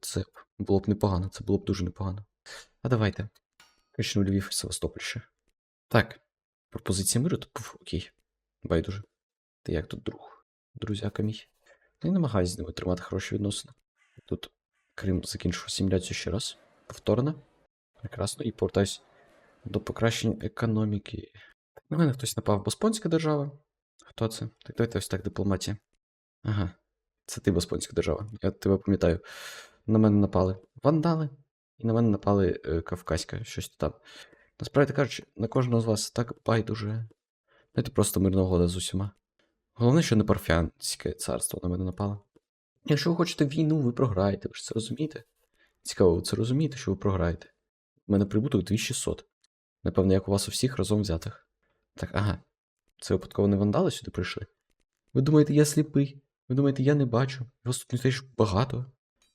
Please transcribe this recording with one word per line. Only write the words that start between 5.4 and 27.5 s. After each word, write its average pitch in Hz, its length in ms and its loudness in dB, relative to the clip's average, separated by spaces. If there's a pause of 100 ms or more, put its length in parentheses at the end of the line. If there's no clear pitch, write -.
Так, - 320 0 (500)
пропозиція 98 540 -2
миру, 170 140 -2
то, - 160 -10
пф, - 280 -14
окей. - 300 -6 (520)
Байдуже. 95 400 -2 (600)
Ти - 80 -6
як 78 160 -4
тут, - 160 -12
друг? - 420 -14 (300)
Друзяка 104 480 -6
мій. 107 240 -6 (560)
Я 160 80 0
намагаюся 107 420 2
з - 40 -12
ними 82 140 -10
тримати 90 320 -4
хороші 95 320 -6
відносини. 101 380 -4 (520)
Тут - 260 -8 (440)
Крим 92 280 -2
закінчив - 420 -4
асиміляцію 95 500 -2
ще - 160 -6
раз. - 260 -6 (300)
Повторно. 127 480 -2 (640)
Прекрасно. - 460 -8
І 110 60 -4
повертаюсь 98 500 0 (640)
до 101 160 -2
покращення - 600 -2
економіки. 107 920 -4 (420)
Так, - 160 -20
на 151 80 -4
мене 156 160 4
хтось - 240 -6
напав. 104 280 0
Боспонська 220 440 -2
держава. 151 420 0 (540)
Хто - 220 -4
це? 113 200 -8 (160)
Так, - 140 -16
давайте 117 200 0
ось 98 100 -6
так, 98 160 -4
дипломатія. 98 540 -2 (640)
Ага. 101 280 -2 (540)
Це - 160 -12
ти, 107 100 2